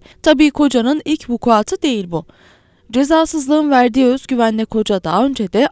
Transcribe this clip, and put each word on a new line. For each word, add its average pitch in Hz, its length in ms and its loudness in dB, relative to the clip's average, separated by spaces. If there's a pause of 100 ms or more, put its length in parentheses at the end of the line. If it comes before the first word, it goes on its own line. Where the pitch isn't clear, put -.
(240)
Tabii 294 280 4
Koca'nın 269 540 0
ilk 302 240 -6
vukuatı 226 520 0
değil 208 300 -4
bu. 160 140 -6 (680)
Cezasızlığın 302 800 0
verdiği 247 340 2
özgüvenle 233 600 -2
Koca 214 380 -2
daha 180 220 0
önce 240 280 -4
de 240 180 2